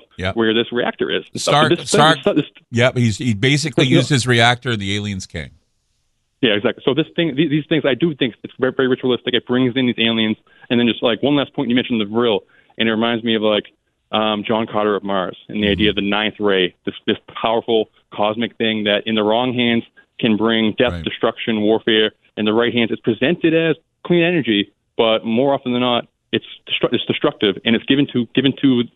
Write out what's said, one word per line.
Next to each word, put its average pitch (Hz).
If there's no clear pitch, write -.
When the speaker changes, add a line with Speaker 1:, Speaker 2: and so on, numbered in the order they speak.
Speaker 1:
Yep. 92
Speaker 2:
where 110
this 113
reactor 120
is. 85
So -
Speaker 1:
Stark, 151
Speaker 2:
this, 147
Speaker 1:
Stark, 160
Speaker 2:
this, 202
this, 143
Speaker 1:
yep, 123
he's, 117
he 123
basically 139
Speaker 2:
Yeah. 156
Speaker 1:
used 143
his 127
reactor, 120
and 107
the 98
aliens 101
came. 76
Speaker 2:
Yeah, 117
exactly. 104
So 139
this 151
thing, 165
th-, 156
these 147
things, 156
I 131
do 160
think 127
it's -
very, 127
very 131
ritualistic. 123
It 120
brings 127
in 131
these 117
aliens, 113
and 120
then 120
just, 107
like, 117
one 147
last 131
point, 127
you 120
mentioned 117
the 101
Vril, 110
and 113
it -
reminds 117
me 113
of, 107
like, 104
um, 107
John 113
Carter 107
of 95
Mars 98
and 107
the 104
Speaker 1:
Mm-hmm. 101
Speaker 2:
idea 104
of 92
the 101
ninth 104
ray, 95
this, -
this 110
powerful 113
cosmic 107
thing 110
that 104
in 113
the 110
wrong 117
hands 120
can 110
bring 110
death, 120
Speaker 1:
Right. 82
Speaker 2:
destruction, 113
warfare. 110
In 107
the 107
right 117
hands, 117
it's 113
presented 156
as 165
clean 175
energy, 117
but 113
more 127
often 127
than 123
not, 120
it's -
destru-, -
it's 113
destructive, 113
and 117
it's 107
given 139
to, 120
given 131
to 123